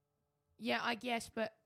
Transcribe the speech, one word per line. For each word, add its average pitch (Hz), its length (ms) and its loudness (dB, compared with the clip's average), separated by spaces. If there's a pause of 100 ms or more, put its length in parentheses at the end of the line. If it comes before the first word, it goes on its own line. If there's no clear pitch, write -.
(580)
Yeah, 233 240 2
I 240 140 2
guess, 233 320 -2
but - 380 -2